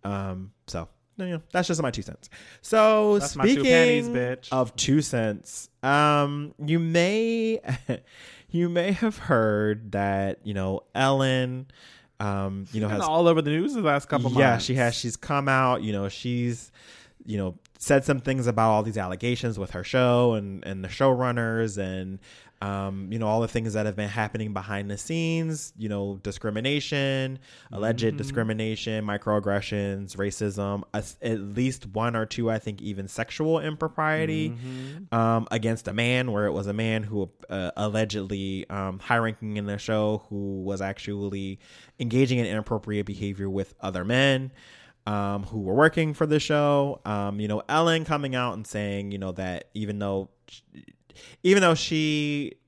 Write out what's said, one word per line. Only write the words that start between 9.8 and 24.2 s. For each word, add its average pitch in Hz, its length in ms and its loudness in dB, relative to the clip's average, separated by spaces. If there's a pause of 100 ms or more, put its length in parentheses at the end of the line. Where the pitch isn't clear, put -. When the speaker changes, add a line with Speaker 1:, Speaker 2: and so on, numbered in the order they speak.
Speaker 1:
that, 98 500 0
you 107 100 -6
know, 95 280 -2 (120)
Ellen, 131 760 0 (520)
um, 98 480 -2
you - 60 -18
Speaker 2:
She's 107 80 0
Speaker 1:
know, 107 80 0
Speaker 2:
been 107 80 0
Speaker 1:
has - 80 0
Speaker 2:
all 165 220 4
over 165 140 6
the 143 80 0
news 175 240 0
the 240 80 -2
last 147 260 2
couple 127 240 0
Speaker 1:
Yeah, 131 200 6
Speaker 2:
months. 117 140 0
Speaker 1:
she 127 100 0
has. 120 200 2
She's 117 220 -6
come 143 320 -2
out, 131 320 2
you 107 120 -2
know, 98 160 -2
she's, 120 640 -4 (540)
you 107 120 -4
know, 92 200 -4 (220)
said 139 260 4
some 139 140 2
things 131 260 -2
about 110 240 4
all 107 140 4
these 107 140 -4
allegations 107 600 -2
with 98 140 -6
her 90 120 -6
show 123 500 4
and, 101 300 -4
and 95 200 -8
the 95 60 -6
showrunners 117 880 2
and, 95 420 -6 (420)
um, 98 500 -4
you 113 80 -4
know, 110 80 0
all 110 140 4
the 113 80 0
things 113 240 -2
that 107 120 0
have 104 120 -2
been 104 100 -2
happening 107 460 -4